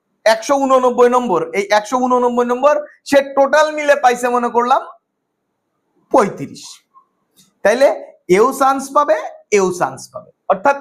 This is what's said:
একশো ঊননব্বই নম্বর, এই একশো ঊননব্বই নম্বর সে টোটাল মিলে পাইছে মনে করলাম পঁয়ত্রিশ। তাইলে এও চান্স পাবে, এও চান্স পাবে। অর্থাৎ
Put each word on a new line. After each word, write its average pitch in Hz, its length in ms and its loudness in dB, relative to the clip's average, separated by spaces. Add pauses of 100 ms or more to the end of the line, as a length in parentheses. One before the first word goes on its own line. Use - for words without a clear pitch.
(240)
একশো 226 300 0
ঊননব্বই 262 540 2
নম্বর, 240 460 -2
এই 202 160 -4
একশো 214 260 0
ঊননব্বই 247 480 0
নম্বর 254 300 0 (300)
সে 277 180 2
টোটাল 277 500 0
মিলে 294 220 2
পাইছে 247 340 0
মনে 240 200 -2
করলাম 240 340 0 (1300)
পঁয়ত্রিশ। 196 520 -2 (1000)
তাইলে 247 420 2 (240)
এও 220 240 2
চান্স 269 420 -2
পাবে, 294 220 0 (340)
এও 190 220 0
চান্স 135 400 -8
পাবে। - 180 -20 (180)
অর্থাৎ 277 320 0